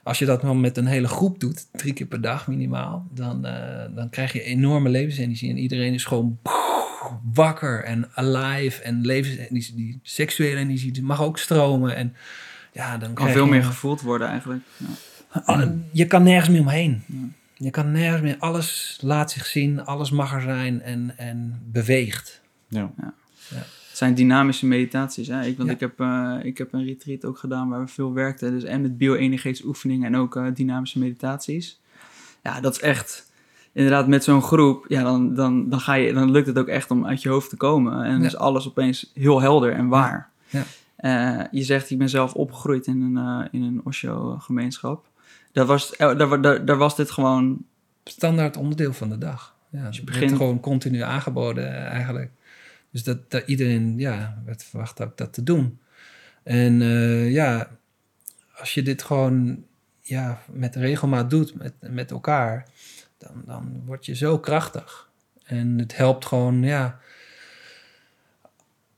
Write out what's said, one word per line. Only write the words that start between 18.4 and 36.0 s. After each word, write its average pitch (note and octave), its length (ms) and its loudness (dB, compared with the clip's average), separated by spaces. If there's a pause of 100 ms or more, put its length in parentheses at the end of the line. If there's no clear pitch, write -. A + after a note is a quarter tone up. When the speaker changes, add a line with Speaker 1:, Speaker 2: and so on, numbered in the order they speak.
Speaker 1:
laat D3+ 300 0
zich - 140 -10
zien, C#3+ 400 0
alles C#3+ 260 -4
mag C#3 220 0
er C3+ 80 -2
zijn B2+ 400 -2
en, B2 360 -6
en A#2+ 440 -8 (100)
beweegt. A#2 720 0 (260)
Speaker 3:
Ja. G#2 240 -4 (100)
Speaker 2:
Ja. - 120 -12 (360)
Speaker 1:
Ja. C3 80 -12 (300)
Speaker 2:
Het - 160 -6
zijn B2+ 120 6
dynamische C3 500 4
meditaties, B2+ 640 0
hè? B2+ 180 -6
Ik, B2+ 120 -6
want B2+ 120 -2
Speaker 1:
Ja. B2+ 60 -2
Speaker 2:
ik - 60 -10
heb, B2 180 -6
eh, B2+ 440 -2
ik B2+ 140 -8
heb B2+ 160 -10
een C3 120 -4
retreat C3+ 400 -10
ook C3+ 120 -8
gedaan B2+ 320 -4
waar B2 100 -6
we C3 80 -6
veel C3 260 -4
werkten. C3 380 -2
Dus B2 120 -4
en C3+ 180 -4
met B2+ 160 -2
bio-energetische C3 720 0
oefeningen C3 460 -2
en - 60 2
ook, B2 160 0
eh, B2+ 180 -2
dynamische C3 460 -2
meditaties. C3+ 800 -4 (640)
Ja, - 180 -6
dat C3 140 0
is - 60 -8
echt, - 500 -2 (400)
inderdaad, C#3 360 4
met C#3 160 6
zo'n C#3+ 180 6
groep, C#3+ 460 4
ja, C3+ 160 0
dan, B2+ 320 2
dan, B2+ 340 2
dan C3 100 0
ga C#3 140 0
je, B2 200 2